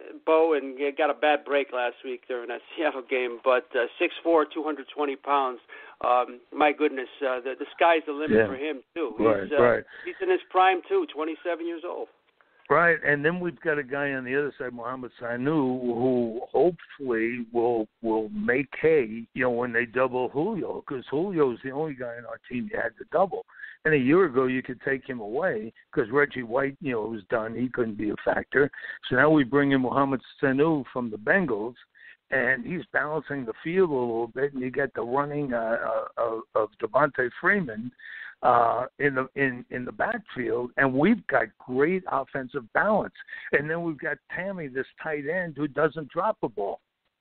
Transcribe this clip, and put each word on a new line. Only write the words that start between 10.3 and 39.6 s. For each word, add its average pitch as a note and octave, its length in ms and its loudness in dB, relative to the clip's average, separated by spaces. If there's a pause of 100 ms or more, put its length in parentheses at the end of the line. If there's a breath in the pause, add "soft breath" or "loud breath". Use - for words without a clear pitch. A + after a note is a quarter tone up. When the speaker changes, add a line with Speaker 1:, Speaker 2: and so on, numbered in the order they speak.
Speaker 1:
prime, F#3 360 4
too, F#3+ 280 0
twenty-seven D#3+ 500 -6
years E3+ 220 -8
old. E3+ 220 -8 (600)
Speaker 2:
Right, E3 320 6
and C#3+ 220 2
then F3 140 2
we've F3 220 -4
got D3+ 180 0
a C#3+ 40 -4
guy C#3+ 280 -2
on C3 120 -4
the B2+ 120 -4
other C#3+ 240 -2
side, B2 140 -6
Mohamed A#2+ 360 -8 (100)
Sanu, B2+ 640 0
who A#2+ 580 2 (120)
hopefully B2 1000 0
will, A#2 360 2 (160)
will A2 260 0
make C#3+ 380 0 (120)
hay, A#2 540 2
you B2+ 80 -4
know, B2+ 80 2
when A#2+ 240 -2
they A#2+ 140 2
double B2 420 0
Julio, F3+ 560 -2
'cause C3+ 240 -8
Julio's D3+ 540 2
the C3 80 -6
only D3 240 -4
guy B2 240 -8
in A#2 80 -14
our A2+ 200 -12
team A#2+ 240 -4
you G#2+ 80 -4
had A#2 200 -4
to - 120 -12
double. E3+ 320 0 (420 loud breath)
And D#3 100 4
a - 20 6
year D3+ 280 6
ago, C3 200 2
you B2+ 160 0
could B2 200 -10
take C3+ 280 -2
him B2 100 -8
away A2+ 540 -4 (180 soft breath)
'cause A2+ 200 0
Reggie C3+ 320 2
White, C3+ 360 -2
you C#3 120 -4
know, A2+ 160 -2
was A2 240 -6
done. A2+ 240 -2
He B2+ 140 -2
couldn't A2+ 280 -2
be G#2+ 140 -2
a G#2+ 60 -2
factor. A#2 520 0 (400 loud breath)
So C3 60 0
now C#3+ 160 6
we D3+ 120 6
bring C#3 280 2
in C3+ 100 4
Mohamed C3 400 0 (180)
Sanu C#3+ 540 2
from A#2+ 160 -4
the G#2+ 80 -8
Bengals, B2 560 -2 (560 loud breath)
and B2+ 340 0
he's E3 300 -6
balancing C#3+ 520 -4
the A2 80 -8 (100)
field F3+ 260 2
a D3 40 -2
little A#2+ 340 -2
bit, C3+ 260 -4
and C3 80 -6
you B2+ 80 -4
get C3 240 -4
the A2+ 80 -6
running, C#3+ 540 -2
uh, A2+ 500 -2 (120)
uh, A#2+ 40 -2
of, A2+ 200 -4 (120)
of A2 240 0
Devontae B2+ 540 0 (100)
Freeman, B2+ 500 -2 (500 loud breath)
uh, A#2 440 4 (140)
in C#3+ 160 2
the, C3 200 -2
in, C3 340 -2